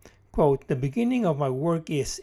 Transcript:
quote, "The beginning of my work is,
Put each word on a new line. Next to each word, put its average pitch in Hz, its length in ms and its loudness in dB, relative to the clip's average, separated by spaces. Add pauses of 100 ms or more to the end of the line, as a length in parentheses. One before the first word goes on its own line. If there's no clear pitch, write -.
(320)
quote, 139 360 2
"The 156 80 -2
beginning 233 500 0
of 151 140 0
my 143 100 0
work 160 400 -2
is, 143 340 -4